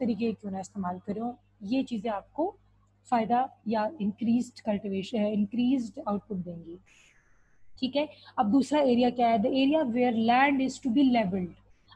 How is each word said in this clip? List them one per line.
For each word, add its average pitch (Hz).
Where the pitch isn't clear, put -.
तरीके 226
क्यों 196
ना 190
इस्तेमाल 185
करें, 220
ये 240
चीज़ें 226
आपको 277
फ़ायदा 240
या 214
इंक्रीज्ड 226
कल्टीवेशन, 202
इंक्रीज्ड 220
आउटपुट 208
देंगी, 170
ठीक 254
है। 294
अब 208
दूसरा 277
एरिया 247
क्या 240
है, 226
the 220
area 277
where 247
land 254
is 262
to 233
be 277
leveled। 185